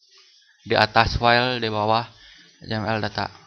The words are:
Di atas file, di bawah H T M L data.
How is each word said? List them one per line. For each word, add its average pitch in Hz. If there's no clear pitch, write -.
Di 107
atas 107
file, 120
di 110
bawah 110
H -
T -
M 110
L 110
data. 104